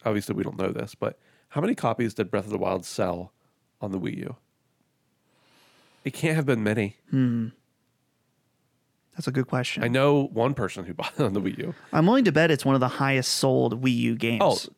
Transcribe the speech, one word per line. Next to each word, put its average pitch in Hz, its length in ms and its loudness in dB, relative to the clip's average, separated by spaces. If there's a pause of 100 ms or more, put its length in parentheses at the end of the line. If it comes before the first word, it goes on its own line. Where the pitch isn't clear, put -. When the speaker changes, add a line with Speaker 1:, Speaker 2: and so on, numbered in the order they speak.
Speaker 1:
obviously 104 300 -2
we 101 80 -2
don't - 140 -8
know 95 140 -2
this, - 240 -8
but - 240 -6 (300)
how 147 120 -6
many 208 140 0
copies 117 380 -2
did 95 180 -4
Breath 98 140 -2
of 107 60 -10
the 101 60 -2
Wild 92 280 -2
sell 90 480 -4 (480)
on 101 100 -6
the 95 80 -2
Wii - 180 -6
U? - 180 -10 (1700)
It 135 80 -6
can't 160 240 0
have 143 80 0
been 120 180 2
many. 107 320 0 (140)
Speaker 2:
Hmm. 120 380 0 (1700)
That's - 120 -8
a 139 40 -2
good 131 160 0
question. 123 360 -2
Speaker 1:
I 120 60 2
know 139 380 4
one 120 260 0
person 98 320 -6
who 87 80 -10
<laughs> - 20 -20
bought - 220 -8
it 151 40 2
on 104 120 0
the 101 80 0
Wii 95 180 -2
U. 170 160 -8 (160)
Speaker 2:
I'm 156 140 4
willing 247 200 6
to 180 60 4
bet 160 200 4
it's 139 120 0
one 135 120 4
of 131 60 4
the 127 60 2
highest 135 460 0
sold 127 480 2
Wii 127 160 2
U 117 180 0
games. 117 260 0
Speaker 1:
Oh, 143 160 4 (200)